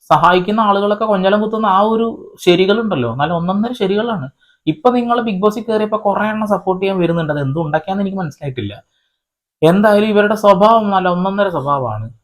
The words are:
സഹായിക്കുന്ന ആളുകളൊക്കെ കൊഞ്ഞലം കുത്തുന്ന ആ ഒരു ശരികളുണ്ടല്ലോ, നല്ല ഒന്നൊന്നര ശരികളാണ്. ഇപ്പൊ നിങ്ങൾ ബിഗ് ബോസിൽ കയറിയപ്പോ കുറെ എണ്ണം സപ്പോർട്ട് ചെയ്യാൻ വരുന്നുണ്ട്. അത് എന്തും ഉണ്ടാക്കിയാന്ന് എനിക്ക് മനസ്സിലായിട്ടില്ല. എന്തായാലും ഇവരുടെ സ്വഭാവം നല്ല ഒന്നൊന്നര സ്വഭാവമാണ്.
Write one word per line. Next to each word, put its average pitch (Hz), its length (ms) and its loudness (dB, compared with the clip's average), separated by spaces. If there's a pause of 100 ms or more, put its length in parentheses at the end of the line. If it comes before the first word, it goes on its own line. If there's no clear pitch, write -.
(100)
സഹായിക്കുന്ന 180 580 2
ആളുകളൊക്കെ 202 420 0
കൊഞ്ഞലം 196 320 2
കുത്തുന്ന 220 340 -2
ആ - 20 4 (140)
ഒരു 226 140 0 (380)
ശരികളുണ്ടല്ലോ, 185 680 2 (100)
നല്ല 156 200 -2
ഒന്നൊന്നര 202 320 -2 (100)
ശരികളാണ്. 202 440 -2 (460)
ഇപ്പൊ - 240 0
നിങ്ങൾ 240 200 0 (120)
ബിഗ് 185 140 -4
ബോസിൽ 214 260 0
കയറിയപ്പോ 214 380 -2
കുറെ 202 260 0
എണ്ണം 214 220 -4
സപ്പോർട്ട് 185 280 -4
ചെയ്യാൻ 196 200 -2
വരുന്നുണ്ട്. 165 320 -2
അത് 147 120 -4
എന്തും 147 200 -4
ഉണ്ടാക്കിയാന്ന് 185 380 -4
എനിക്ക് 190 180 -6
മനസ്സിലായിട്ടില്ല. 127 520 -8 (960)
എന്തായാലും 208 440 4
ഇവരുടെ 208 280 2
സ്വഭാവം 214 520 4
നല്ല 185 220 0
ഒന്നൊന്നര 196 400 -2
സ്വഭാവമാണ്. 131 500 -2 (180)